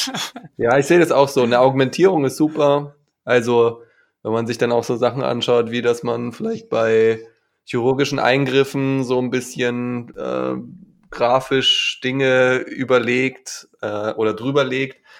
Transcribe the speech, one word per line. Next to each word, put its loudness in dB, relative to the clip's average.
Ja, 2
ich 2
sehe 6
das 4
auch 4
so. 0
Eine 2
Augmentierung 2
ist -2
super. 0
Also, 2
wenn -4
man -2
sich -4
dann 0
auch 0
so -2
Sachen 0
anschaut, 0
wie -4
dass 0
man -4
vielleicht -8
bei 2
chirurgischen 0
Eingriffen 0
so 0
ein -4
bisschen, -6
äh, -4
grafisch 0
Dinge 2
überlegt, -2
äh, -4
oder 0
drüber -2
legt, -6